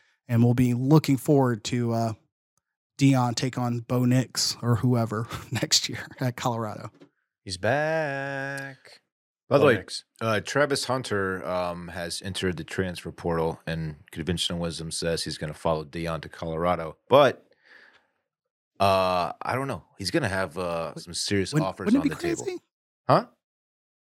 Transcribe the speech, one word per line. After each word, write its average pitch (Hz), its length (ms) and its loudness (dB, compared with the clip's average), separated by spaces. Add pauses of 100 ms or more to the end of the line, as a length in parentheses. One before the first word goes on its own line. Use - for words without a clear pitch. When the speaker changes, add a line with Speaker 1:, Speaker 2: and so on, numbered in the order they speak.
(280)
Speaker 1:
And 117 160 4
we'll 120 100 6
be 123 200 4
looking 139 440 6
forward 127 480 2
to, 120 280 -2
uh, 113 200 0 (840)
Deion 131 360 4
take 127 240 -4
on 120 220 -2
Bo 123 260 0
Nix - 560 2
or 120 140 2
whoever 117 520 0 (120)
<laughs> - 120 -18
next - 380 0
year 117 160 -8 (140)
at 123 160 -2
Colorado. 113 560 -4 (520)
Speaker 2:
He's 95 140 -8
back. 139 1400 -4 (480)
Speaker 3:
By 135 80 6
the 143 60 6
Speaker 2:
Bo 151 40 8
Speaker 3:
way, 123 100 8
Speaker 2:
Nix. - 260 -12 (180)
Speaker 3:
uh, 110 200 0
Travis 143 440 0
Hunter, 98 640 -2
um, 87 400 -4
has 87 360 -8
entered 95 340 -2
the 82 60 -8
transfer 90 480 -6
portal, 82 540 -2
and 80 300 -6 (160)
Conventional 85 480 -4
Wisdom 80 320 -6
says 82 320 -2
he's 78 160 -8
gonna 76 140 -8
follow 78 300 -2
Deion 82 380 -6
to 78 80 -14
Colorado. 82 680 -2 (140)
But, 131 340 6 (1400)
uh, 92 640 2
I - 140 -2
don't 135 120 -4
know. 98 160 -8 (140)
He's 90 140 -6
gonna 151 180 0
have, 92 280 -4
uh, 85 380 -4
some 85 200 -14
serious 98 380 -2
Speaker 1:
Wouldn't, 156 140 0
Speaker 3:
offers 95 200 -8
Speaker 1:
wouldn't 254 140 4
Speaker 3:
on 277 40 0
Speaker 1:
it 285 40 -2
be - 60 -4
Speaker 3:
the - 60 -12
table. 339 220 -2
Speaker 1:
crazy? 359 180 -8 (480)
Speaker 3:
Huh? 190 160 4 (920)